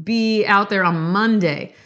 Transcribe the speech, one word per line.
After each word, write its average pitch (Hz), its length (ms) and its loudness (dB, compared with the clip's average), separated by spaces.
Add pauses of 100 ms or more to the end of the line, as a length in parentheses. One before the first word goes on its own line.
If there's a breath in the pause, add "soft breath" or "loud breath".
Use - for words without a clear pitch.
be 220 400 0
out 202 240 2
there 196 160 0
on 165 260 0
Monday, 202 640 0 (100)